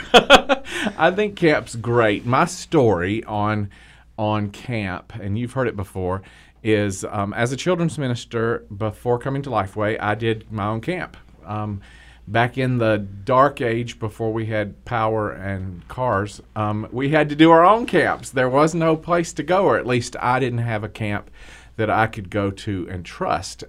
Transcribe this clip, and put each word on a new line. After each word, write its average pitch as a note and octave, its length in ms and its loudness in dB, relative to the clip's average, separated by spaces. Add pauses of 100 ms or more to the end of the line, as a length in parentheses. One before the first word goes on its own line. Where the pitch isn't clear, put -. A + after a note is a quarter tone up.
<laughs> - 80 0
I C4+ 1000 4
think G#3 220 -2
camp's C#3 400 0
great. A2 500 2
My C3 200 2
story G#2+ 800 2
on, G#2 440 -2 (480)
on G#2+ 340 0
camp, G2+ 640 -8
and G2+ 220 -6
you've A#2+ 140 -4
heard C3+ 160 -2
it - 80 -4
before, F#2+ 460 -4 (420)
is, G#2 400 0
um, G2+ 300 -4
as B2 180 -2
a D3+ 60 -6
children's E3+ 400 -2
minister, A#2+ 680 -4 (140)
before A2+ 420 -2
coming C3+ 220 -4
to C#3+ 80 -10
Lifeway, G#2 500 -2
I G#2 160 -2
did A2+ 340 -4
my G#2 180 -4
own A2 120 -4
camp. E3 380 -8 (280)
Um, G#2 360 -6 (440)
back A#2+ 320 0
in B2+ 200 0
the A2 220 2 (260)
dark C3 340 4
age, A#2 400 -4
before A2 320 -4
we A2 140 -4
had G#2+ 400 -4
power A2 460 0
and F#2+ 580 -8
cars, G#2 520 -2 (140)
um, G#2+ 380 -2
we C3+ 160 -2
had D3+ 200 4
to D3 60 -4
do D#3+ 160 8
our E3 140 10
own A3+ 200 6
camps. A#2+ 440 0
There B2+ 200 0
was D3+ 240 2
no D#3+ 220 2
place E3+ 380 -2
to D3+ 100 -6
go, F#3+ 220 2
or A#2+ 120 4
at D2+ 80 -2
least B2 360 -2
I B2 180 0
didn't A#2+ 200 -2
have A2 260 -4
a G2 40 -10
camp G#2 400 -6 (480)
that G#2+ 140 0
I A2 160 4
could G#2 220 -10
go G2+ 220 -2
to G2 380 -6
and F2+ 160 -10
trust. - 640 -6